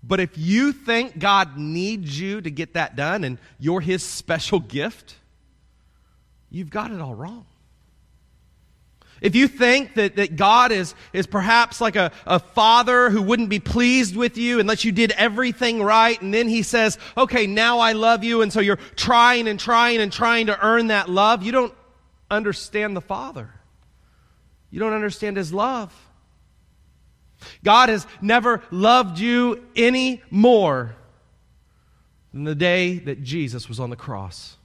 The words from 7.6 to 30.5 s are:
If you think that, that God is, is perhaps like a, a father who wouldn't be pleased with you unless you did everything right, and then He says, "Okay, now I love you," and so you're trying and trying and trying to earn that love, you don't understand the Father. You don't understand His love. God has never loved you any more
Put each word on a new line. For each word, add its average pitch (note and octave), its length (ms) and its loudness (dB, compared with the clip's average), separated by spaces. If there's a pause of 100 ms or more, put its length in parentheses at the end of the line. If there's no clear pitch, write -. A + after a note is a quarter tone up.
If F#3+ 120 0
you C4 140 4
think B3 460 0
that, G3+ 240 -2
that G3 180 -2
God A3+ 380 4
is, F#3 200 -4 (200)
is F#3 120 -2
perhaps A3+ 540 2
like A3+ 160 -2
a, F3+ 160 0 (140)
a F3+ 140 2
father A#3+ 680 4
who G#3 120 0
wouldn't A3+ 260 0
be G3+ 140 -4
pleased A#3+ 560 0
with A#3+ 200 -4
you A#3+ 220 -2
unless G#3+ 240 0
you A3 80 0
did G#3+ 200 2
everything A#3 720 -2
right, A3+ 400 2
and G3 120 -6
then A3+ 160 0
He A3+ 140 0
says, A3 340 0 (180)
"Okay, A#3 320 0
now A3+ 320 0
I A3+ 140 2
love A3 320 0
you," A#3 160 0
and G#3+ 100 0
so G#3+ 80 -2
you're G3+ 200 0 (180)
trying A#3+ 500 4
and G#3 100 -4
trying A#3 440 2
and G3+ 100 -2
trying A#3 360 0
to G3+ 140 -2
earn A3+ 260 2
that G3+ 220 0
love, G3+ 340 2
you A3+ 100 -6
don't B3 200 0 (560)
understand G#3 680 -4
the E3 40 -8
Father. G3 480 -12 (1200)
You - 120 -10
don't A3 100 -4
understand G#3 460 -6
His E3+ 160 -6
love. A3 420 -6 (1700)
God A#3 280 6
has G#3+ 180 -2 (140)
never A3+ 400 2 (100)
loved G3 480 2
you A#3+ 460 0 (100)
any B3+ 540 0
more F3+ 680 4 (1400)